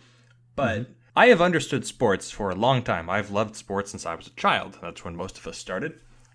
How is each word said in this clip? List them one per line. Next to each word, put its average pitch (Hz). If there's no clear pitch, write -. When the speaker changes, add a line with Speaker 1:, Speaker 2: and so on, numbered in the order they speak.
Speaker 1:
But 117
Speaker 2:
Mm-hmm. -
Speaker 1:
I 208
have 208
understood 151
sports -
for 101
a 90
long 123
time. 87
I've 98
loved 104
sports 98
since -
I 82
was -
a -
child. 113
That's 85
when 85
most 92
of -
us -
started. 95